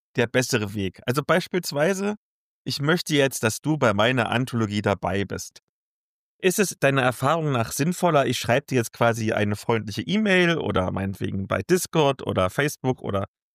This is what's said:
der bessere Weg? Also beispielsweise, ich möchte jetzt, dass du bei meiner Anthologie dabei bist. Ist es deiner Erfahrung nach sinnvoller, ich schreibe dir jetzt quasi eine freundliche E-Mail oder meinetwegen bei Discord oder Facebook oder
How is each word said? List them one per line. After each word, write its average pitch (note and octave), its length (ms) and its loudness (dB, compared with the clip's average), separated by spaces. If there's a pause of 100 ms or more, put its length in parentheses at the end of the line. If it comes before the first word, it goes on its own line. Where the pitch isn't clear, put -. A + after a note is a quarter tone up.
(160)
der A#2 120 2
bessere A2 460 0
Weg? G2 320 -6
Also C3 200 -2
beispielsweise, F#3 880 -2 (500)
ich C#3 160 -6
möchte D#3 340 0
jetzt, C3+ 280 2
dass A2+ 180 0
du D3+ 160 -2
bei B2 160 4
meiner A2+ 360 2
Anthologie A2+ 520 0
dabei G2 440 0
bist. - 340 -10 (840)
Ist F3+ 180 2
es G3 200 0
deiner C#3 220 2
Erfahrung D3 500 0
nach A#2 200 0
sinnvoller, D#3+ 560 2
ich B2+ 100 -2
schreibe A#2+ 300 0
dir C3+ 80 -2
jetzt A#2 180 0
quasi A2 380 0
eine G#2 240 0
freundliche G#2+ 460 -2
E-Mail F3+ 560 2
oder F#2+ 340 0
meinetwegen G2 560 -4
bei G2 160 -2
Discord D#3 640 0
oder F#2+ 220 2
Facebook C3 520 -2
oder G2+ 240 -4 (300)